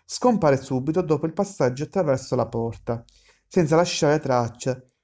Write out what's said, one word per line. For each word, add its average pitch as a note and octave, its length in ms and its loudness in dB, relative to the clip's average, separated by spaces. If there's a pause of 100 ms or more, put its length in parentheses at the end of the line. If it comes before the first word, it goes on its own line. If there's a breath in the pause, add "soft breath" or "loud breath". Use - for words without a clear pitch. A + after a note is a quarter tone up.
scompare E3+ 500 2
subito C#3 460 -2
dopo D#3 240 -2
il D#3+ 80 -6
passaggio D3 500 -2
attraverso D3 500 -2
la A#2 140 0
porta, A#2 560 -6 (420 soft breath)
senza D#3+ 300 2
lasciare D#3+ 420 2
traccia. B2 640 -2 (220)